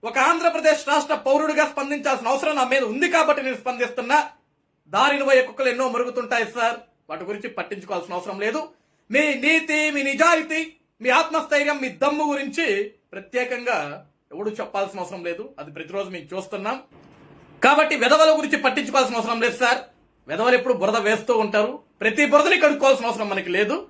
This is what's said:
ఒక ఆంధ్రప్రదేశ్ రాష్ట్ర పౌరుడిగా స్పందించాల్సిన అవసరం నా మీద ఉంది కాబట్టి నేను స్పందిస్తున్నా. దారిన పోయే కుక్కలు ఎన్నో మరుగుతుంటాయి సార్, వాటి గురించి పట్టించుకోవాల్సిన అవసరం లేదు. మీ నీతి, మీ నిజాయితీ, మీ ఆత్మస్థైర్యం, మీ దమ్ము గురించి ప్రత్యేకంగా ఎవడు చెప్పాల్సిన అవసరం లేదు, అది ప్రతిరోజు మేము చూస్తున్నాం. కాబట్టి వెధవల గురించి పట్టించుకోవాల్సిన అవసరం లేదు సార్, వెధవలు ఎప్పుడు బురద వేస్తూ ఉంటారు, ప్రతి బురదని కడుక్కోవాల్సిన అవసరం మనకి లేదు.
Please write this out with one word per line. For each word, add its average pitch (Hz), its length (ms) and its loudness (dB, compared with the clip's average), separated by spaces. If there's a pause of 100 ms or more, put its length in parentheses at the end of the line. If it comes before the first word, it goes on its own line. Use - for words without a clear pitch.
ఒక 226 140 -4 (120)
ఆంధ్రప్రదేశ్ 330 520 2 (100)
రాష్ట్ర 294 240 2 (100)
పౌరుడిగా 302 460 2
స్పందించాల్సిన 277 600 -2
అవసరం 294 280 0
నా 254 120 4
మీద 269 120 2 (100)
ఉంది 294 220 0
కాబట్టి 294 320 4
నేను 247 120 -6
స్పందిస్తున్నా. 247 580 -2 (760)
దారిన 277 340 2
పోయే 262 220 6
కుక్కలు 262 240 -2
ఎన్నో 254 120 -2 (100)
మరుగుతుంటాయి 240 600 -2
సార్, 233 220 0 (320)
వాటి 175 200 -10
గురించి 202 300 -8
పట్టించుకోవాల్సిన 180 580 -8
అవసరం 190 280 -8
లేదు. 226 160 -2 (480)
మీ 277 140 2 (220)
నీతి, 311 340 2 (160)
మీ 285 140 -2
నిజాయితీ, 320 520 2 (420)
మీ 254 60 -2 (100)
ఆత్మస్థైర్యం, 294 640 0
మీ 254 60 -4 (120)
దమ్ము 294 320 0
గురించి 277 340 -4 (460)
ప్రత్యేకంగా 240 640 -4 (560)
ఎవడు 202 160 -6 (100)
చెప్పాల్సిన 196 440 -6
అవసరం 180 260 -12
లేదు, 175 160 -8 (160)
అది 151 160 -16
ప్రతిరోజు 180 380 -8
మేము 156 180 -14
చూస్తున్నాం. 196 440 -8 (840)
కాబట్టి 302 420 4
వెధవల 311 280 6 (100)
గురించి 294 160 -2 (100)
పట్టించుకోవాల్సిన 254 520 0
అవసరం 226 260 -4
లేదు 240 180 -2
సార్, 247 180 2 (460)
వెధవలు 226 320 2
ఎప్పుడు 254 240 -6
బురద 214 160 2 (100)
వేస్తూ 220 240 0 (120)
ఉంటారు, 214 280 0 (300)
ప్రతి 220 280 2
బురదని 311 320 4
కడుక్కోవాల్సిన 269 480 4
అవసరం 208 220 -4
మనకి 180 240 -4
లేదు. 214 180 0 (140)